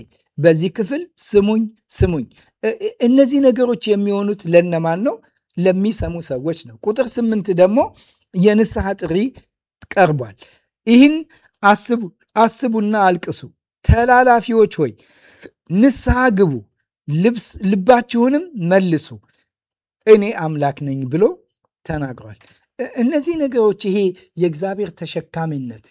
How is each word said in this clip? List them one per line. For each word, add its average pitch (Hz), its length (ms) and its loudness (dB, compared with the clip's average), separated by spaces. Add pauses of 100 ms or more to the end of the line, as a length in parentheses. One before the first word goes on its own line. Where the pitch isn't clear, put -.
(380)
በዚህ 165 340 2
ክፍል 247 300 -6 (200)
«ስሙኝ፣ 214 420 0 (280)
ስሙኝ።» 170 340 -2 (380)
እ-፣ 220 140 -4
እ-፣ - 160 -8 (100)
እነዚህ 262 380 4
ነገሮች 247 440 0
የሚሆኑት 202 600 -2
ለነማን 170 560 0
ነው? 302 140 -2 (420)
ለሚሰሙ 185 640 -2
ሰዎች 139 400 -6
ነው። 117 180 -20
ቁጥር 233 260 -2
ስምንት 220 480 -4
ደግሞ 190 240 4 (540)
የንስሐ 208 520 2 (100)
ጥሪ 170 200 -6 (760)
ቀርቧል። 147 460 0 (520)
«ይህን 269 280 6 (480)
አስቡ፣ 208 380 2 (340)
አስቡና 220 640 0
አልቅሱ። 180 380 0 (460)
ተላላፊዎች 240 880 4
ሆይ 135 160 -2 (800)
ንስሐ 240 480 2 (140)
ግቡ፣ 190 200 2 (560)
ልብስ፣ 190 400 0 (140)
ልባችሁንም 240 840 0 (200)
መልሱ፣ 180 420 0 (1000)
እኔ 208 160 6 (140)
አምላክ 151 440 -4
ነኝ» 139 260 -6
ብሎ 156 160 0 (640)
ተናግሯል። 123 540 -10 (400)
እ-፣ 240 180 -8
እነዚህ 285 400 -2
ነገሮች 233 460 0
ይሄ 196 140 -2 (400)
የእግዚአብሔር 180 560 -4
ተሸካሚነት፣ 151 960 -8